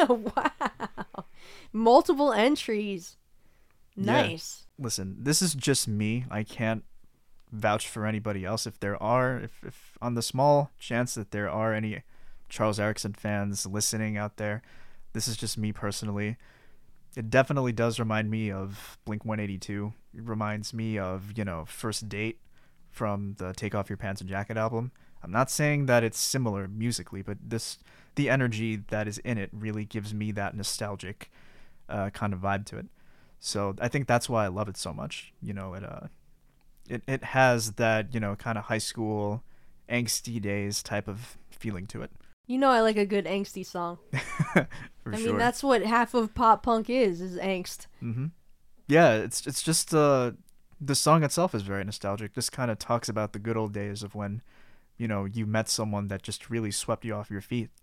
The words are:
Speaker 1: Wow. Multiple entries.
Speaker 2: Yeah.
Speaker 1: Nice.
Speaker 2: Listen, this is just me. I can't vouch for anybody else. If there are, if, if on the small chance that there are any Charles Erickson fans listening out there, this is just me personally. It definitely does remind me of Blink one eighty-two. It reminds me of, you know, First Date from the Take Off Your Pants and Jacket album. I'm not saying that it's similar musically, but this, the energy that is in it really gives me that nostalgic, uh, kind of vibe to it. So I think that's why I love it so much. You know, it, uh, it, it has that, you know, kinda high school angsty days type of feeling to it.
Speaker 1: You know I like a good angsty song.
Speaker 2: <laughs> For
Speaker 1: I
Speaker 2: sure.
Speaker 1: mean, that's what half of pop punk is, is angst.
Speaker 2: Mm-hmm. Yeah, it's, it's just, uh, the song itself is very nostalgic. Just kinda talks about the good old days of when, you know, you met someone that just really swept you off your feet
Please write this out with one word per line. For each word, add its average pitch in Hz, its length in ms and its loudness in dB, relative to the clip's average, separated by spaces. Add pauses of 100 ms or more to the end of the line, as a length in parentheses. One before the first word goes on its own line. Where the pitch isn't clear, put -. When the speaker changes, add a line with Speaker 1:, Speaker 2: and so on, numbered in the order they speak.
Speaker 1:
Wow. - 1160 -2 (460)
Multiple 269 640 8
entries. 208 840 2 (800)
Speaker 2:
Yeah. 220 280 4
Speaker 1:
Nice. - 420 -6 (120)
Speaker 2:
Listen, 101 420 -4
this 147 220 4
is 165 120 2
just 131 340 2
me. 110 420 0
I 104 140 -2
can't 110 400 -2 (680)
vouch 107 360 2
for 107 180 -4
anybody 104 400 -2
else. 110 200 -2
If 107 140 -10
there 101 220 -2
are, 127 380 2
if, 113 260 -10
if - 360 -16
on 120 140 -2
the 117 60 2
small 143 580 4
chance 120 360 0
that 107 160 -8
there 104 180 0
are 110 240 2
any 107 280 -2 (460)
Charles 107 320 0
Erickson 107 340 0
fans 101 520 -2
listening 107 520 0
out 104 200 -4
there, 107 240 -2 (520)
this 110 140 -2
is 110 100 -2
just - 200 -4
me 107 140 0
personally. 104 680 -4 (800)
It 113 140 -6
definitely 131 440 4
does 117 260 2
remind 110 300 0
me 110 220 0
of 98 540 -8
Blink 107 200 -6
one 110 140 -2
eighty-two. 101 540 -4 (220)
It 113 80 -12
reminds 107 500 -4
me 110 240 -2
of, 95 400 -4
you 110 60 -2
know, 82 240 -4
First 107 400 -6
Date 107 320 -4 (520)
from 101 460 -4
the 92 160 -6
Take 110 220 -4
Off 101 140 -2
Your 98 80 -6
Pants 98 240 -6
and 92 80 -8
Jacket 101 280 -4
album. 113 340 0 (300)
I'm 87 100 -10
not 123 200 4
saying 147 360 2
that 120 160 8
it's 110 160 0
similar 104 480 0
musically, 107 540 -4
but 101 240 -6
this, 113 340 -6 (360)
the 143 140 2
energy 113 480 2 (100)
that 107 200 -2
is 104 120 -6
in 117 180 -2
it 98 140 -4
really 107 340 -6
gives 107 280 -6
me 107 180 -2
that 101 240 -4
nostalgic, 101 760 -6 (600)
uh, 101 220 -2
kind 104 200 -4
of 92 80 -4
vibe 98 280 0
to - 100 -12
it. - 80 -10 (540)
So 101 420 -2
I 120 80 0
think 143 180 0
that's 120 220 4
why 113 160 4
I - 20 0
love 98 220 -4
it 92 80 -10
so 82 160 -6
much. - 480 -10
You 107 120 -6
know, 95 200 -8
it, 82 100 -10
uh, - 240 -12 (800)
it, 123 200 -6
it 135 180 -2
has 120 480 4
that, 110 400 2
you 117 60 -2
know, 101 160 -2
kinda 110 260 -4
high 110 180 -2
school 107 640 -2 (460)
angsty 117 520 -2
days 101 400 -2
type - 260 -4
of 107 300 -10 (140)
feeling 98 360 -6
to 110 140 -10
it. - 100 -10 (360)
Speaker 1:
You 247 100 -2
know 269 120 6
I 240 120 8
like 220 160 4
a 208 80 4
good 196 200 0
angsty 196 400 -4
song. 175 400 -6
Speaker 2:
<laughs> - 80 -8 (920)
For 220 100 -6
Speaker 1:
I 214 40 -2
Speaker 2:
sure. 226 100 -2
Speaker 1:
mean, 208 100 2
that's 240 260 2
what 247 200 4
half 233 300 2
of 226 200 2
pop 226 300 6
punk 226 260 2
is, 208 320 2
is 180 160 -6
angst. 185 480 -4 (160)
Speaker 2:
Mm-hmm. 120 260 -2 (600)
Yeah, 143 280 10
it's, 107 300 -2
it's 139 160 -4
just, - 320 2
uh, 139 380 6 (500)
the 139 140 0
song 156 280 6
itself 170 300 2
is 107 80 0
very 98 220 -2
nostalgic. 101 500 -4
Just - 200 -4
kinda 120 220 -2
talks 120 340 -2
about 107 240 -2
the 104 60 -8
good 110 180 -2
old 107 160 -2
days 104 280 -6
of 101 140 -10
when, 104 260 -4 (560)
you 117 100 -2
know, 101 180 0
you 110 200 -2
met 110 240 2
someone 104 400 -2
that 98 140 -4
just - 260 -10
really 113 220 -2
swept - 340 -2
you 110 80 -4
off 101 180 -6
your 98 80 -4
feet 117 300 -4 (140)